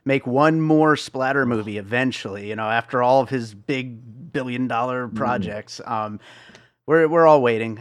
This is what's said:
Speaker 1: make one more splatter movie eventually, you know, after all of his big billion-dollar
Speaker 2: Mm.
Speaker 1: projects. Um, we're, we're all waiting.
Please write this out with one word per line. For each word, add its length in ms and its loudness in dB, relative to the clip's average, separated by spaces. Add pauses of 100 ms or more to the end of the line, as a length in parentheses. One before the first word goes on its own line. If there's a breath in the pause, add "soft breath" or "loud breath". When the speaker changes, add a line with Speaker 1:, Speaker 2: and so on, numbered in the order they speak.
Speaker 1:
make 200 0
one 360 2
more 340 4
splatter 500 -2
movie 340 -4
eventually, 680 -4
you 60 -8
know, 160 -6
after 320 -2
all 180 4
of 80 -2
his 260 -6
big 800 -10
billion-dollar 760 -4
Speaker 2:
Mm. 80 -10
Speaker 1:
projects. 680 -4
Um, 360 -6 (640 soft breath)
we're, 220 4
we're 180 6
all 160 8
waiting. 380 0